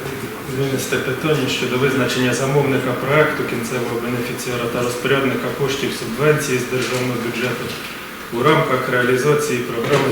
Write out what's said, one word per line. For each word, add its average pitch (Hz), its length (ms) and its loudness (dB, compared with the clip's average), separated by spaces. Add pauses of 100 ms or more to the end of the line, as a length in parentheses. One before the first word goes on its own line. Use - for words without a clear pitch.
(580)
винести 135 380 0
питання 131 520 0
щодо 123 280 -2
визначення 127 580 2
замовника 131 580 2 (140)
проекту, 147 440 4
кінцевого 117 440 -2 (100)
бенефіціара 123 680 -4
та 139 100 -2
розпорядника 127 680 0 (120)
коштів 127 300 -2 (100)
субвенції 131 580 0
з 120 80 -4 (100)
державного 123 480 -2
бюджету 117 400 -2 (680)
у 120 100 -2
рамках 139 380 4 (120)
реалізації 123 680 2
програми 117 540 0